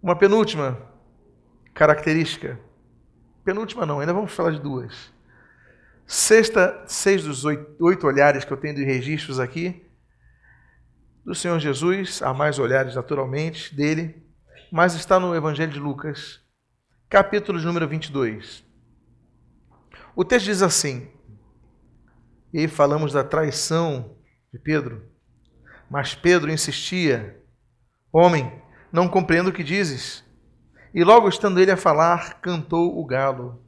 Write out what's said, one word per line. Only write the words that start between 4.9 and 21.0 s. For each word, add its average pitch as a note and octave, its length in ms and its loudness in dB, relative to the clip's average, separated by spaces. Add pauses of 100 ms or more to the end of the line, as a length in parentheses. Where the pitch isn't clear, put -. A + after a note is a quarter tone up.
Sexta, A3 760 4
seis G3 380 0
dos C#3 220 -6
oito, D3+ 380 -4
oito F3+ 220 2
olhares C#3 400 4
que - 80 -6
eu C3+ 40 -8
tenho D3+ 180 -8
de C#3 80 -4
registros C3 560 -4
aqui, E3 440 -6 (1400)
do F3+ 80 -8
Senhor F3 240 -2
Jesus, E3 640 -2
há C#3+ 100 -2
mais C#3 280 -2
olhares B2+ 340 0
naturalmente C#3 800 -6
dele, D#3 500 -4 (480)
mas E3+ 220 4
está F3+ 260 2
no F3 160 -2
Evangelho D#3 360 -2
de C#3+ 80 -10
Lucas, C#3+ 600 -10 (680)
capítulo G3 500 2
de D#3+ 60 -4
número E3+ 220 -2
vinte D#3 180 -6
e D3+ 60 -14
dois. A#2 520 -6 (1500)
O F#3 80 0
texto G#3 220 2
diz G3 160 0
assim: D3 500 -2 (1400)